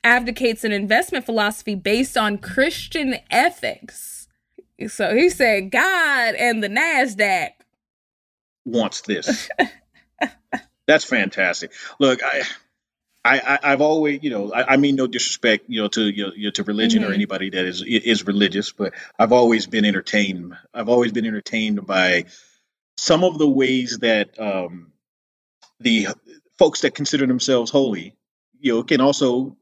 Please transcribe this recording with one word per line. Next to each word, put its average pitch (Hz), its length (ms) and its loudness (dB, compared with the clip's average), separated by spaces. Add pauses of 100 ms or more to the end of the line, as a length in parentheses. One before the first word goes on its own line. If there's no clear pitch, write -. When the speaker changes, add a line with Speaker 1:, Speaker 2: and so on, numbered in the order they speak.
Speaker 1:
advocates 240 600 2
an 220 80 0
investment 214 520 0
philosophy 214 520 -2
based 214 420 0
on 208 220 0
Christian 269 800 -2 (120)
ethics. - 960 -4 (600)
So 208 280 -2
he 330 140 6
said, 208 400 0
"God 294 640 0
and 233 300 0
the 202 60 -4
NASDAQ 214 800 0 (1160)
Speaker 2:
wants - 360 -2
this." - 460 -4 (120)
Speaker 1:
<laughs> - 1300 -8
Speaker 2:
That's 151 180 4
fantastic. 95 680 -2 (280)
Look, 131 240 2
I, 135 180 -4 (840)
I, 131 160 4
I, 131 200 0 (120)
I've 139 100 2
always, 151 420 2
you 143 80 -4
know, 104 200 -6
I, 127 220 0
I 135 40 6
mean 139 180 4
no 131 100 0
disrespect, 117 640 -2
you 113 160 -4
know, 104 60 -2
to, 107 200 0
you 101 180 -6
know, 90 80 -10
you 104 100 -10
know, 101 60 -4
to 104 120 -6
religion 107 400 2
or - 40 -2
Speaker 1:
Mm-hmm. 98 60 -2
Speaker 2:
anybody 98 380 -2
that 92 140 -2
is, 90 180 -6
is 110 420 0
religious, 101 460 0
but 98 220 -6 (260)
I've 113 120 4
always 117 360 4
been 107 180 0
entertained. 95 680 -2 (180)
I've 113 160 -6
always 120 220 4
been 113 160 -4
entertained 107 580 -4
by 92 400 0 (720)
some 170 260 2
of 170 140 2
the 151 100 4
ways 127 520 0
that, 110 400 0
um, 90 520 -6 (880)
the 113 280 0 (500)
folks 156 240 4
that 139 140 -2
consider 139 320 -2
themselves 123 420 0
holy, 110 460 -2 (440)
you 135 140 0
know, 113 100 0
can 143 160 0
also 131 640 0